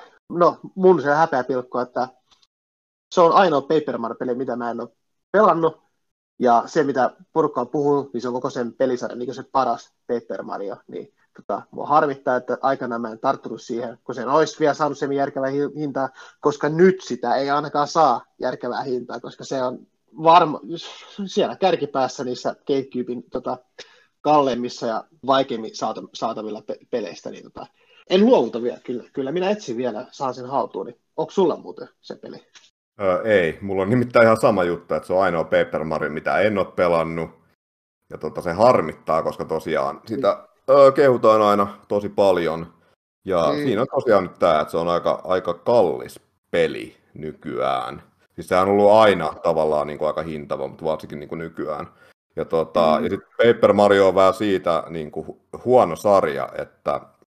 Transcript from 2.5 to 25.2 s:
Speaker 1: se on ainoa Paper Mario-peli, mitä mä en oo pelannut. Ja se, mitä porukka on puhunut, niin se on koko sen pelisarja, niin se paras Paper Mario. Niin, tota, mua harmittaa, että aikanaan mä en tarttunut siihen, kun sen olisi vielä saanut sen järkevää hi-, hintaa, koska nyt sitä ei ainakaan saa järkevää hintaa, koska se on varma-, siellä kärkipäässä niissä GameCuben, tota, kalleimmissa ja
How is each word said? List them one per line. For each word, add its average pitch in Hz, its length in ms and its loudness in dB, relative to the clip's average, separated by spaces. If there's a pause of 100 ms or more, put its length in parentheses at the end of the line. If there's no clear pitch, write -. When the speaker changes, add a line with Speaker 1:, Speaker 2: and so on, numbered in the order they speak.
Speaker 1:
se 185 60 4
on 165 100 6
ainoa 160 300 4
Paper 147 360 -2
Mario-peli, 117 380 -6
mitä 127 200 -6
mä 120 160 -6
en 117 100 -8
oo 123 120 -14 (380)
pelannut. 165 500 2 (580)
Ja 117 260 4
se, 156 180 0
mitä 131 280 0 (220)
porukka 160 280 0
on 123 60 -6
puhunut, 143 460 -2
niin 117 80 -6
se 127 60 -6
on 120 60 -4
koko 127 160 -6
sen 120 240 -6
pelisarja, 123 440 -2
niin 123 160 -8
se 127 180 -14
paras 123 420 -2 (140)
Paper 113 360 -6
Mario. 101 320 -10 (120)
Niin, - 260 -16 (220)
tota, - 260 -8 (100)
mua - 140 -12
harmittaa, 143 500 0
että 123 260 -4
aikanaan 127 400 -4
mä 113 100 -8
en 113 80 -16
tarttunut 127 420 -4
siihen, 120 420 -10
kun 123 120 -10
sen 120 140 -8
olisi 156 300 0
vielä 147 140 2
saanut 143 240 -4
sen 139 160 -4
järkevää 139 360 -4
hi-, 143 260 -4
hintaa, 139 340 -6 (300)
koska 147 300 -2
nyt 185 320 4
sitä 120 340 -4
ei 139 140 -2
ainakaan 143 380 -2
saa 139 340 2 (180)
järkevää 123 440 -6
hintaa, 123 360 -6
koska 131 240 -16
se 131 200 -6
on 127 160 -6 (440)
varma-, 160 360 6 (640)
siellä 180 300 -2
kärkipäässä 143 680 -2
niissä 123 320 -6 (120)
GameCuben, 123 640 -4
tota, 127 260 -6 (640)
kalleimmissa 131 680 0
ja 110 160 -4 (240)